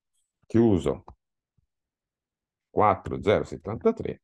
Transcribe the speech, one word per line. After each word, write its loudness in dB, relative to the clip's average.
chiuso 0
quattro 0
zero 2
settantatré -6